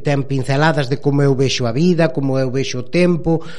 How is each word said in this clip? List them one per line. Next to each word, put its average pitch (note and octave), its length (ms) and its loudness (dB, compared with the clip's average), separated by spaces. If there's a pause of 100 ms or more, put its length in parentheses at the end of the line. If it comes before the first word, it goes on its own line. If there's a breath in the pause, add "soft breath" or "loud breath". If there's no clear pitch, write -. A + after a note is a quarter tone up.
ten C#3 240 0
pinceladas C#3 640 0
de C3 80 -2
como C#3+ 240 2
eu C#3 80 4
vexo C3 320 0
a A#2 80 -2
vida, D#3+ 400 2
como C3+ 240 -2
eu C3 160 0
vexo B2+ 320 -4
o - 80 -10
tempo, E3+ 480 2 (180 loud breath)